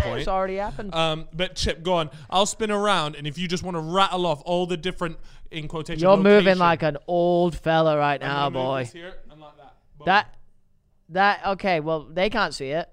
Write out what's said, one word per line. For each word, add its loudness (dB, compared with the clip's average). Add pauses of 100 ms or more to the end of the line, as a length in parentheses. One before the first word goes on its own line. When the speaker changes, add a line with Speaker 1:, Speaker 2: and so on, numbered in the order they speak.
Speaker 1:
point. -2
Speaker 2:
it's -4
already -2
happened. -8
Speaker 1:
Um, -2
but -6
Chip, -4
go 0
on. 0 (220)
I'll 2
spin -4
around, 0
and -10
if -8
you -6
just -4
wanna -6
rattle 0
off -2
all -2
the -4
different, -6 (340)
in -10
quotation, -8
Speaker 2:
You're 8
moving 8 (100)
Speaker 1:
location. 4
Speaker 2:
like 4
an 0 (100)
old 2
fella 2
right 0
Speaker 1:
I'm -6
Speaker 2:
now, -2 (140)
Speaker 1:
gonna -4
move -2
Speaker 2:
boy. -2
Speaker 1:
this -16
here -18 (140)
and -20
like -20
that. -20 (240)
Boom. -18
Speaker 2:
That, 2 (760)
that, 2
okay, 0
well, -4
they -2
can't -2
see -8
it. -4